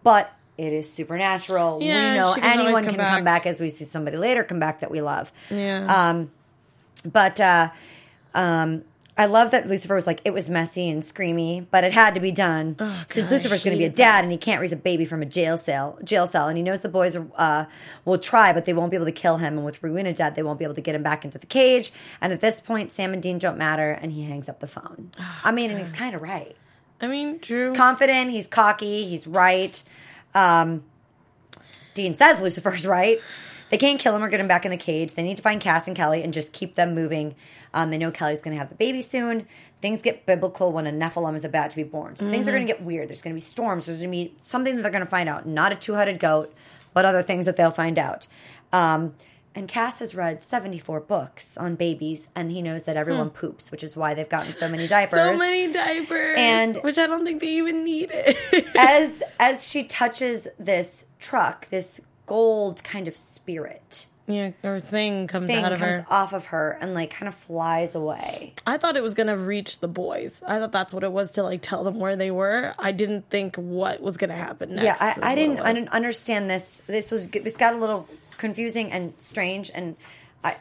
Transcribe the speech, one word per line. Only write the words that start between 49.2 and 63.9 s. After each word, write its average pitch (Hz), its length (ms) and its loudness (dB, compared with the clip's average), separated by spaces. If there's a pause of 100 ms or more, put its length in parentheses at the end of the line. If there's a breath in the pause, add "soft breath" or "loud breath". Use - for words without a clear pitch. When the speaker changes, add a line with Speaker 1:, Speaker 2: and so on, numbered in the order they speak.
Speaker 1:
and 196 140 -10
Cass 240 300 -2
has 226 160 -8
read 175 280 -4
seventy-four 185 560 -6
books - 560 -6
on 170 200 -4
babies, 160 600 -4
and 170 160 -6
he 180 100 -6
knows 160 220 -6
that 156 140 -4
everyone 151 320 -2
Speaker 2:
Hmm. - 80 -20
Speaker 1:
poops, - 340 -10
which - 140 -14
is 151 100 -14
why 156 180 -2
they've 151 140 -6
gotten 160 260 -4
so 165 140 -6
many 165 160 -4
Speaker 2:
<laughs> 165 40 -4
So - 20 -4
Speaker 1:
diapers. 202 500 4
Speaker 2:
many 359 320 0
diapers, 320 680 -2
Speaker 1:
And 226 400 4
Speaker 2:
which 285 200 -2
I 330 100 4
don't 330 160 -2
think 330 160 -4
they 320 120 -4
even 320 340 -2
needed. 320 500 0 (200)
<laughs> - 220 2
Speaker 1:
as, 294 460 6 (160)
as 262 260 4
she 285 180 -4
touches 233 640 -4 (100)
this 180 460 -2 (140)
truck, - 500 -2
this 185 320 -6 (260)
gold 214 580 2
kind 190 240 -8
of 160 80 -12
spirit - 880 -10 (180)